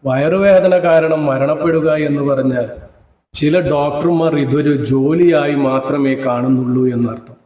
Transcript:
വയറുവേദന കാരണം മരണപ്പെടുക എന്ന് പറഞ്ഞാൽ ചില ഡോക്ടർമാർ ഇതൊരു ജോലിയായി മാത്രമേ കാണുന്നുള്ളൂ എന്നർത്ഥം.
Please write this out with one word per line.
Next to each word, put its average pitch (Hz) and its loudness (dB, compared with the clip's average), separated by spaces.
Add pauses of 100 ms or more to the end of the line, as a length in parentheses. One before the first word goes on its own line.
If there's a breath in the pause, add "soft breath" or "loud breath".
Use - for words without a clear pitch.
വയറുവേദന 180 2 (140)
കാരണം 160 2
മരണപ്പെടുക 151 0 (200)
എന്ന് 143 -2
പറഞ്ഞാൽ 131 -2 (680)
ചില 151 0
ഡോക്ടർമാർ 156 0 (100)
ഇതൊരു 147 0 (160)
ജോലിയായി 147 2 (120)
മാത്രമേ 135 -2 (120)
കാണുന്നുള്ളൂ 127 0 (120)
എന്നർത്ഥം. 117 -6